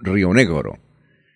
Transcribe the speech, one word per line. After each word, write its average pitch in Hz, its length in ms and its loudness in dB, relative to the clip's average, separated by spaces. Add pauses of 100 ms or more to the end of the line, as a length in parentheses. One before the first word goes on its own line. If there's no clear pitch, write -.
Río 95 300 0
Negro. 82 460 0 (580)